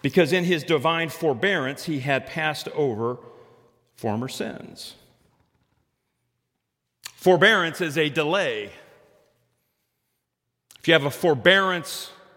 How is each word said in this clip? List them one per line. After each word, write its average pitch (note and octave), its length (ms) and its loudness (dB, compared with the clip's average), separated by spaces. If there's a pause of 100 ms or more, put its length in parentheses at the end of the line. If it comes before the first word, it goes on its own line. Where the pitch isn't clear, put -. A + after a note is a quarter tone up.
because D#3 300 2
in F3+ 140 2
his E3+ 180 0
divine D#3+ 460 0
forbearance, C#3+ 720 -2
he D3+ 160 -4
had C3 280 -2
passed D#3 420 -6
over A#2+ 480 -2 (760)
former A#2 340 -4
sins. - 680 -12 (2250)
Forbearance F#3 640 4
is D#3 160 -2
a D#3 100 2
delay. D3 640 -2 (2000)
If - 80 -4
you E3 60 6
have D3+ 100 4
a C#3+ 80 -2
forbearance F3 1000 2 (280)